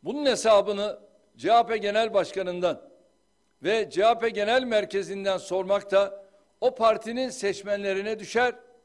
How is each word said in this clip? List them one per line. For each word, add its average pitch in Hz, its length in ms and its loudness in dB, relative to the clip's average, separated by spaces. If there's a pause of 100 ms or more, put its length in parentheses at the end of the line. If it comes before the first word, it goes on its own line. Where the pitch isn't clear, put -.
Bunun 285 240 -4
hesabını 208 720 2 (380)
C 123 140 -2
H 233 160 6
P 226 100 -2
Genel 214 380 0
Başkanı'ndan 180 760 -2 (720)
ve 196 280 -2
C 165 140 0
H 233 140 4
P 226 100 -2
Genel 214 340 0
Merkezi'nden 196 760 -2
sormak 190 520 -2
da 196 340 2 (360)
o 254 140 2
partinin 226 560 0
seçmenlerine 202 880 -4
düşer 233 360 0 (300)